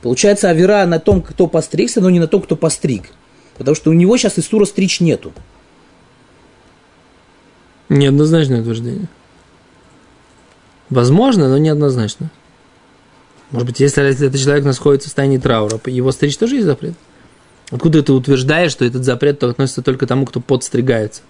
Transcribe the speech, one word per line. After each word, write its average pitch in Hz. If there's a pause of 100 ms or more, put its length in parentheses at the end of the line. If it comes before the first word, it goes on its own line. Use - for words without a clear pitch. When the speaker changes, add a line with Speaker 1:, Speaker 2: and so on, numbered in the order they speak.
Speaker 1:
получается, 196
авера 185
на 170
том, 196
кто -
постригся, 170
но 185
не 180
на 165
том, 190
кто -
постриг. 151 (480)
Потому 139
что -
у 160
него 180
щас 208
иссура 208
стричь 190
нету. 139 (2500)
Speaker 2:
Неоднозначное 143
утверждение. 117 (1800)
Возможно, 147
но 135
неоднозначно. 147 (1200)
Может 120
быть, 123
если, 139
если 139
этот 135
человек 143
находится 139
в -
состоянии 139
траура, 113
его 127
стричь 143
тоже 240
есть 233
запрет? 156 (800)
Откуда 151
ты 139
утверждаешь, 139
что 127
этот 127
запрет 135
относится 127
только 127
тому, 131
кто 127
подстригается? 123